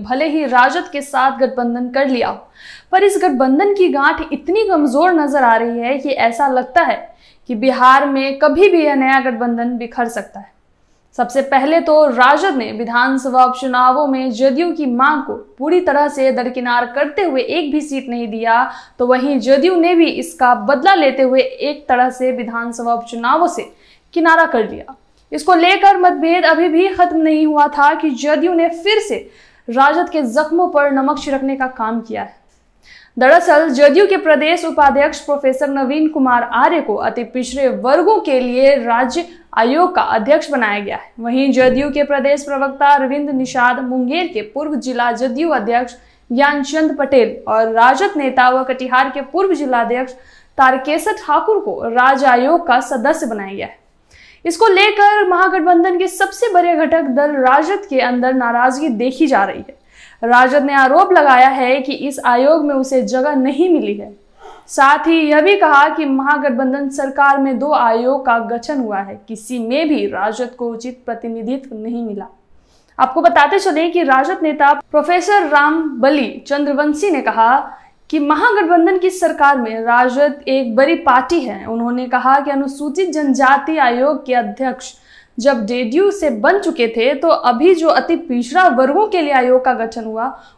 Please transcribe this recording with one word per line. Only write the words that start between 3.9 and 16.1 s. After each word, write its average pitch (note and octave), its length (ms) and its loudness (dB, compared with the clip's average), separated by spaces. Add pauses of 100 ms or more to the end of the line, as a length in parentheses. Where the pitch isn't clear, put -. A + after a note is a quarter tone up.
गांठ D4+ 420 -2
इतनी G4 360 -2
कमजोर D4+ 440 2
नजर D4 320 0
आ A3+ 120 4
रही A#3 220 -4
है B3 200 -4
कि D4 120 -6
ऐसा A#3 380 -2
लगता B3+ 340 0
है B3+ 180 -4 (480)
कि B3+ 60 -6
बिहार C4 540 4
में C4+ 300 -2
कभी D4+ 300 4
भी E4+ 160 4
यह D4 120 2
नया C4 260 2
गठबंधन A#3+ 560 -4
बिखर A#3 320 -6
सकता G3+ 300 -12
है। - 160 -20 (600)
सबसे B3 240 -2
पहले C#4 380 -2
तो D#4+ 140 0 (120)
राजद C#4 500 2
ने A3 160 -6
विधानसभा B3+ 720 0
उपचुनावों B3+ 640 0
में C4 240 -2
जदयू C4+ 420 0
की D4+ 140 -6
मांग C4 360 0
को G#3 120 -10 (240)
पूरी E4 220 0
तरह D4 280 0
से C4+ 240 0